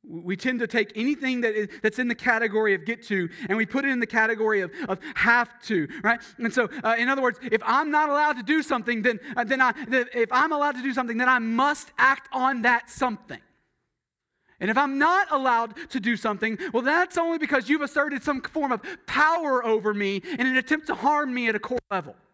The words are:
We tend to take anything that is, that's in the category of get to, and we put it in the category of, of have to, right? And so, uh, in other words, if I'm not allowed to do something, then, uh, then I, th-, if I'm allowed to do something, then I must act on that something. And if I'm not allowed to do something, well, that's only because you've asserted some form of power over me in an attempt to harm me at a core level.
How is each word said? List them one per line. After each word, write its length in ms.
We 320
tend 260
to 60
take 280
anything 460
that 120
is, 140
that's 160
in 80
the 80
category 580
of 120
get 180
to, 260
and 80
we 120
put 180
it 40
in 100
the 80
category 540
of, 100
of 80
have 500
to, 240
right? 160
And 120
so, 180
uh, 140
in 100
other 140
words, 220
if 200
I'm 280
not 180
allowed 280
to 60
do 200
something, 400
then, 160
uh, 80
then 180
I, 120
th-, 420
if 160
I'm 220
allowed 180
to 100
do 100
something, 260
then 120
I 80
must 600
act 320
on 320
that 260
something. 500
And 120
if 60
I'm 200
not 320
allowed 460
to 80
do 180
something, 400
well, 80
that's 360
only 200
because 320
you've 120
asserted 420
some 180
form 300
of 100
power 580
over 300
me 240
in 300
an 100
attempt 300
to 80
harm 360
me 160
at 60
a 60
core 180
level. 240